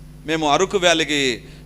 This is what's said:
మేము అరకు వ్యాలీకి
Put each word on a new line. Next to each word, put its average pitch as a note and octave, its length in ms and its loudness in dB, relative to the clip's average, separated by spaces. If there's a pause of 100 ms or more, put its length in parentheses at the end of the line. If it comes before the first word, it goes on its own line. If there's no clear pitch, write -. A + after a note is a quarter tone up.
(260)
మేము D#3 240 -2
అరకు F#3 280 2
వ్యాలీకి D3 640 0 (220)